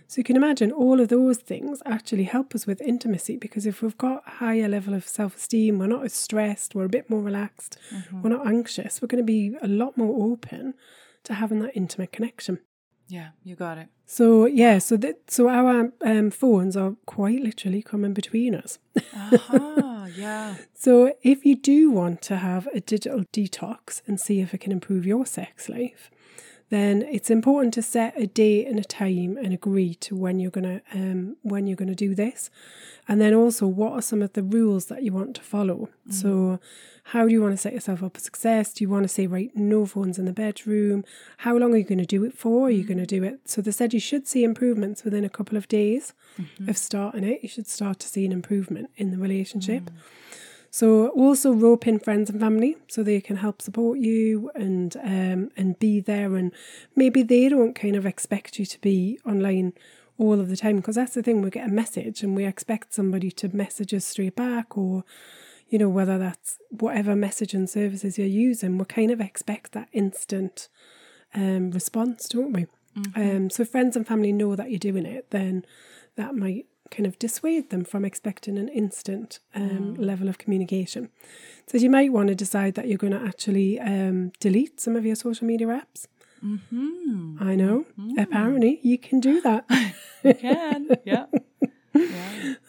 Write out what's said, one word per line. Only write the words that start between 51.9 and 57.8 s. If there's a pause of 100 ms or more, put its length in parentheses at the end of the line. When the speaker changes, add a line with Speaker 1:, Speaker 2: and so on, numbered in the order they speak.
Speaker 1:
friends
and
family (120)
so
they
can
help
support
you
and,
um,
and
be
there.
And (460)
maybe
they
don't
kind